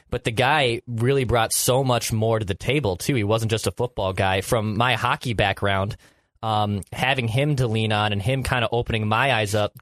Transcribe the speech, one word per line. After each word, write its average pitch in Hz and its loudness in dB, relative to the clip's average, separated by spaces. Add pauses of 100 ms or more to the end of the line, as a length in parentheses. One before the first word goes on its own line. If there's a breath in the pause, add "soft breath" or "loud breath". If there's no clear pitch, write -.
But 123 -6
the 123 -2
guy 127 2
really 123 0
brought 113 2
so 131 2
much 123 0
more 110 2
to 107 -2
the 98 -2
table, 120 -2
too. - -2
He 107 0
wasn't 110 0
just 113 -2
a 95 0
football 101 -4
guy. 95 0
From 107 -2
my 120 2
hockey 123 -2
background, 98 0 (480 soft breath)
um, 104 0 (100)
having 131 0
him 139 0
to 123 0
lean 110 0
on 104 0
and 98 -2
him 131 -2
kinda 120 0
opening 113 -2
my 123 2
eyes 110 0
up 104 0